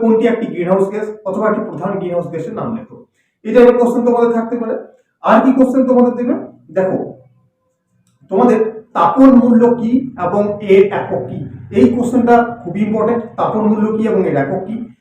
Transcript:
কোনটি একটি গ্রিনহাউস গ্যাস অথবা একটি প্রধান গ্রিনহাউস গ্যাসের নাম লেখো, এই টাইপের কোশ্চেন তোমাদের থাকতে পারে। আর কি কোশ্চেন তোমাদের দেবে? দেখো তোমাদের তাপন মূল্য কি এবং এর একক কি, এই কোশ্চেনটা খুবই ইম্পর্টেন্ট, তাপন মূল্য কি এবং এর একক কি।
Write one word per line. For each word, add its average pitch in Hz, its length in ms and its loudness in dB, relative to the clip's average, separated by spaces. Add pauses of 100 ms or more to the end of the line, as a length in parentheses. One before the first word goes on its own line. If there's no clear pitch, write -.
কোনটি 220 200 2 (100)
একটি - 200 -4
গ্রিনহাউস 190 400 -2
গ্যাস 214 140 -6 (220)
অথবা 214 200 -4
একটি - 200 -4
প্রধান 170 300 -8
গ্রিনহাউস 175 320 -6
গ্যাসের 160 280 -10
নাম 143 80 -8 (100)
লেখো, - 180 -16 (500)
এই 214 80 -6
টাইপের 240 260 6
কোশ্চেন 247 300 0
তোমাদের 233 280 2
থাকতে 226 240 -4
পারে। 220 140 -6 (480)
আর 220 200 4
কি 262 140 4
কোশ্চেন 262 320 2
তোমাদের 240 300 2
দেবে? 269 140 -4 (440)
দেখো 185 200 -2 (1300)
তোমাদের 240 280 4 (380)
তাপন 180 320 6 (120)
মূল্য 233 200 4 (180)
কি 226 120 -4 (340)
এবং 208 180 -2 (300)
এর 196 100 8 (160)
একক - 300 -6
কি, - 100 -10 (380)
এই 254 80 6 (100)
কোশ্চেনটা 240 400 2 (260)
খুবই 175 260 -6
ইম্পর্টেন্ট, 220 340 -2 (180)
তাপন 196 300 -2
মূল্য 214 160 2 (120)
কি 220 140 -2
এবং 190 180 2
এর 139 140 -2
একক 185 240 -6
কি। 220 80 -8 (260)